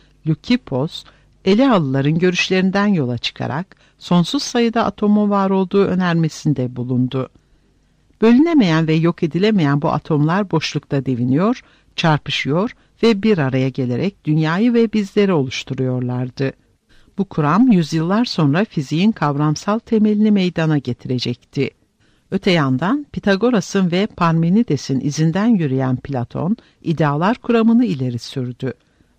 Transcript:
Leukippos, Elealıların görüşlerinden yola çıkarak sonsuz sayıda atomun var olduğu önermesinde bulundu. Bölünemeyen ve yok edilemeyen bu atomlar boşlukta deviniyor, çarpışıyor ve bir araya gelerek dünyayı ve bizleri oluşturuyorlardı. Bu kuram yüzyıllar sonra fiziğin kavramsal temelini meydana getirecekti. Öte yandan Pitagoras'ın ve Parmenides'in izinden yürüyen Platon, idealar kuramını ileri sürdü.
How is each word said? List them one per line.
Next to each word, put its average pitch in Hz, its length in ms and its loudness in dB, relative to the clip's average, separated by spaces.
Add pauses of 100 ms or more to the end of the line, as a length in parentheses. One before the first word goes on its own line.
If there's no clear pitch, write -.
(280)
Leukippos, 160 760 -4 (400)
Elealıların 165 720 2
görüşlerinden 185 680 0
yola 131 320 0
çıkarak 120 580 -8 (220)
sonsuz 180 440 0
sayıda 233 420 0
atomun 208 460 0
var 196 200 0
olduğu 190 340 2
önermesinde 160 920 -2
bulundu. 127 520 -2 (920)
Bölünemeyen 233 680 4
ve 160 80 2
yok 165 280 0
edilemeyen 165 600 0
bu 156 60 0
atomlar 160 600 0
boşlukta 147 560 -4
deviniyor, 131 540 0 (360)
çarpışıyor 156 720 -2 (320)
ve 214 200 2
bir 214 160 2
araya 131 300 0
gelerek 127 560 -4
dünyayı 160 500 0
ve 233 180 2
bizleri 202 400 0
oluşturuyorlardı. 127 1200 -4 (680)
Bu 196 60 0
kuram 180 480 2
yüzyıllar 170 520 0
sonra 165 400 0
fiziğin 170 480 0
kavramsal 151 680 -2
temelini 214 520 2
meydana 165 480 2
getirecekti. 127 920 -6 (600)
Öte - 200 -2
yandan 165 600 0
Pitagoras'ın 196 800 0
ve 185 160 0
Parmenides'in 165 920 0
izinden 160 460 -2
yürüyen 135 500 0
Platon, 131 600 -6 (260)
idealar 160 560 0
kuramını 233 460 2
ileri 131 340 -4
sürdü. 123 540 -8 (460)